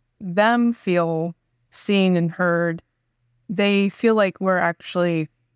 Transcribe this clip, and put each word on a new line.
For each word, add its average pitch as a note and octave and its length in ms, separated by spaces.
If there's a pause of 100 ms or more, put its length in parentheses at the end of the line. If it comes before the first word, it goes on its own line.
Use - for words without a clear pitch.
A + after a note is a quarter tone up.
(220)
them A3 500
feel E3+ 640 (340)
seen F#3+ 460
and E3+ 160
heard. E3+ 500 (680)
They G3+ 400
feel A3 260
like G3 240
we're F#3 180
actually E3+ 680 (280)